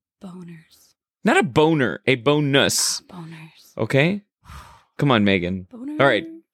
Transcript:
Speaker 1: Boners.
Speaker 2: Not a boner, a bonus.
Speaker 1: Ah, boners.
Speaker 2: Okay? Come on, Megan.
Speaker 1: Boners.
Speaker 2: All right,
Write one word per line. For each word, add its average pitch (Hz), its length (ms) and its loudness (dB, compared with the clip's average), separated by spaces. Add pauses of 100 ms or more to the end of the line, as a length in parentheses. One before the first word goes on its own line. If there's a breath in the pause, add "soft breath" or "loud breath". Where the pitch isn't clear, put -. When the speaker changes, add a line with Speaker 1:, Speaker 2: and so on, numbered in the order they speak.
(240)
Speaker 1:
Boners. 175 720 -20 (300)
Speaker 2:
Not 254 140 2
a 392 60 2
boner, 151 640 2
a 131 80 4
bonus. 139 960 0
Speaker 1:
Ah, 185 100 -20
boners. 160 560 -20
Speaker 2:
Okay? 151 440 0 (760 loud breath)
Come 147 140 2
on, 110 140 4
Megan. 92 460 0
Speaker 1:
Boners. 277 280 -10
Speaker 2:
All 139 80 4
right, 110 180 0 (280)